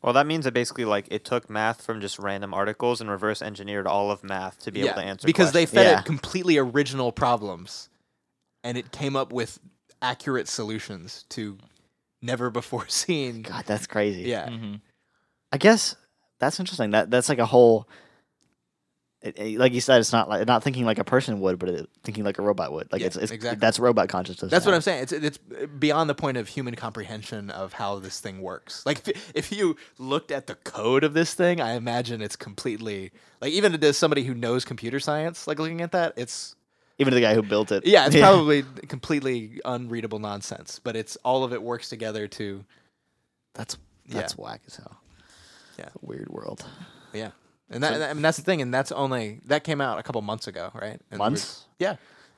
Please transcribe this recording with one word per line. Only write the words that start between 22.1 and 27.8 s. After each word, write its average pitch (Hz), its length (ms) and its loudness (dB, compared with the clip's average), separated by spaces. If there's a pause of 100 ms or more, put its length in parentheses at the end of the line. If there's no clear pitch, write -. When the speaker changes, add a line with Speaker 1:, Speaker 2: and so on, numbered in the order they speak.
Speaker 3:
like 101 160 -2
a 98 40 -4
robot 95 300 0
would. - 200 -8
Like, 95 80 -2
Speaker 2:
Yeah, 95 80 0
Speaker 3:
it's, 90 80 -8
it's 110 160 -4
Speaker 2:
exactly. 113 260 -6
Speaker 3:
that's 113 220 4
robot 110 280 4
consciousness 92 440 -6
Speaker 2:
That's 175 120 6
what 202 60 4
Speaker 3:
now. 180 60 6
Speaker 2:
I'm 160 60 2
saying. 156 200 -2
It's, 131 100 -8
it's 147 260 -4 (420)
beyond 151 280 2
the 139 60 0
point 135 220 -4
of 110 100 -6
human 123 300 -8
comprehension 107 760 -10
of 95 220 -10
how 101 260 -6